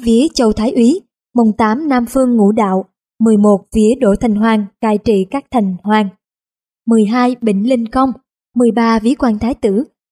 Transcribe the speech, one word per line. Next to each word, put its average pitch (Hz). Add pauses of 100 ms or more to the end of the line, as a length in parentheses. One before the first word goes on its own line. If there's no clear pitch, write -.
Vía 233
Châu 220
Thái 220
Úy, 254 (340)
mùng 226
tám 233
Nam 247
Phương 254
Ngũ 202
Đạo, 190 (340)
mười 220
một 208 (180)
Vía 220
Đỗ 202
Thành 226
Hoàng 220 (160)
cai 214
trị 208
các 277
thành 196
hoàng. 208 (800)
Mười 226
hai 247
Bỉnh 214
Linh 233
Công, 262 (440)
mười 240
ba 226
Vía 233
Quan 226
Thái 226
Tử, 214 (280)